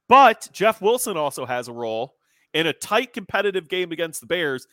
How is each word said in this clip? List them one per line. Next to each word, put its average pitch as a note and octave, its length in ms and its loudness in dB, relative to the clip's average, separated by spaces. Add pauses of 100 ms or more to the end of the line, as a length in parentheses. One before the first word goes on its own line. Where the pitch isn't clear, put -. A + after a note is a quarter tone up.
(100)
but A#3+ 420 6
Jeff G#3+ 300 0
Wilson A3 340 0
also D3 300 -4
has B2 240 -6
a A#2 40 -12
role A#2 420 -6 (380)
in D#3+ 140 0
a D3 60 0
tight B3 400 -4
competitive F#3+ 560 -4
game F3+ 240 -4
against E3 260 -6
the A2+ 80 -20
Bears. D3+ 460 -4